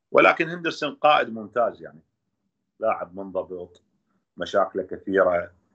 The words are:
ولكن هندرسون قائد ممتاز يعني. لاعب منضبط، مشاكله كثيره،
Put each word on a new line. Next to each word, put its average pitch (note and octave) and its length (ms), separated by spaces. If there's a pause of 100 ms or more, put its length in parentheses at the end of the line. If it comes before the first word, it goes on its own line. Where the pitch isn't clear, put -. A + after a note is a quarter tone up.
(120)
ولكن F3 380
هندرسون E3 460
قائد C#3+ 340
ممتاز G#2+ 520
يعني. D#2 180 (800)
لاعب F2+ 360
منضبط، F#2 680 (580)
مشاكله F#2 440
كثيره، F2+ 680 (240)